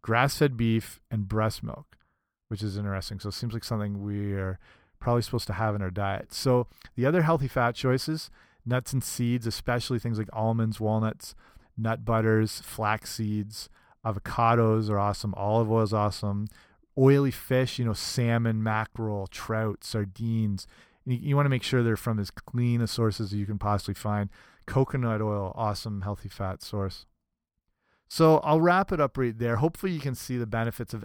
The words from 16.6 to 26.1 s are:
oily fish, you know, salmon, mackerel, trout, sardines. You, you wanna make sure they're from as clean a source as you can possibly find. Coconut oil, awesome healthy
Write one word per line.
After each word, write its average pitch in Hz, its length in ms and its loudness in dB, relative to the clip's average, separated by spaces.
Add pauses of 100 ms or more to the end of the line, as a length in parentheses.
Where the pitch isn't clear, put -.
oily 135 320 6
fish, - 480 0
you 123 60 0
know, 110 80 0
salmon, 117 680 0
mackerel, 110 680 -2
trout, 110 560 -2
sardines. 107 840 -2 (400)
You, 123 100 0
you 139 200 0
wanna 143 120 4
make 131 140 0
sure 123 220 2
they're 113 120 2
from 110 220 -2
as 98 140 -4
clean 120 480 -2
a 110 80 0
source 110 320 0
as 101 120 -4
you 101 140 -2
can 104 120 -4
possibly 104 360 -2
find. 104 340 -2 (380)
Coconut 123 560 0
oil, 101 320 -2
awesome 104 460 -4
healthy 101 280 -6